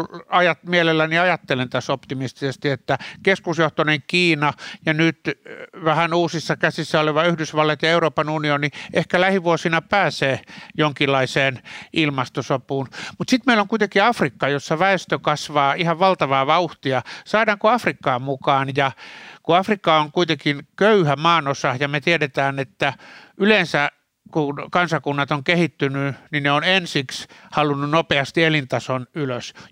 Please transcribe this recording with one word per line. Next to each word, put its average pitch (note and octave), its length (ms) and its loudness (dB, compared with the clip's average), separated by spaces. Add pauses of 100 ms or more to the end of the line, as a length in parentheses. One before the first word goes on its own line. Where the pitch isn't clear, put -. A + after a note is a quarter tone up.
(280)
ajat-, F3 400 2
mielelläni E3 520 2
ajattelen D3 500 0
tässä C3 240 -4
optimistisesti, C3+ 760 -6
että C#3 280 -2 (260)
keskusjohtoinen D#3 840 0
Kiina D#3+ 460 2 (320)
ja D#3+ 80 2
nyt, D#3+ 340 0
ö, - 400 -10 (160)
vähän D#3+ 300 2
uusissa E3+ 420 -2
käsissä D#3+ 440 -2
oleva D3+ 240 2
Yhdysvallat D#3 580 0
ja D#3+ 80 2
Euroopan D#3+ 400 2
unioni D3 400 0 (240)
ehkä F3+ 280 0
lähivuosina E3+ 600 0
pääsee D3 580 0 (380)
jonkinlaiseen C3+ 840 0 (340)
ilmastosopuun. C3+ 960 -2 (300)
Mut - 120 -6
sit B3+ 160 0
meillä A#3 160 4
on G3 60 -2
kuitenkin G3+ 360 2
Afrikka, F#3 440 0
jossa C#3+ 320 -2
väestö F3+ 400 0
kasvaa D3 540 0
ihan E3 260 -2
valtavaa C#3 480 2
vauhtia. D3 540 0 (240)
Saadaanko G#3+ 440 2
Afrikkaa D3 500 0
mukaan? C3+ 560 0
Ja C3+ 160 2 (520)
kun E3 140 4
Afrikka F#3+ 420 2
on D3+ 120 -2
kuitenkin D3+ 640 -2
köyhä F#3 400 4
maanosa D3 640 0
ja C#3+ 80 0
me C#3+ 140 -4
tiedetään, C#3+ 580 0
että C#3 340 -4 (440)
yleensä F3+ 520 2 (420)
kun C#3+ 400 -4
kansakunnat D3 600 -2
on C#3+ 120 -4
kehittynyt, C#3 720 0 (160)
niin D3 120 -4
ne C#3+ 80 2
on D3 120 0
ensiksi E3+ 640 -2 (240)
halunnut D3 380 0
nopeasti D#3+ 540 0
elintason C3 720 -2
ylös. C3 380 -6 (180)